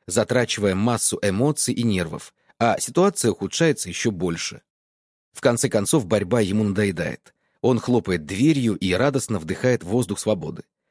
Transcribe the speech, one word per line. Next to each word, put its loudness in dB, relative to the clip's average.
затрачивая 0
массу 0
эмоций 0
и -2
нервов, -2
а 2
ситуация 2
ухудшается 0
ещё -2
больше. -4
В -20
конце 2
концов, 2
борьба 2
ему 0
надоедает. -2
Он 2
хлопает 0
дверью 2
и 0
радостно 0
вдыхает 0
воздух -2
свободы. -4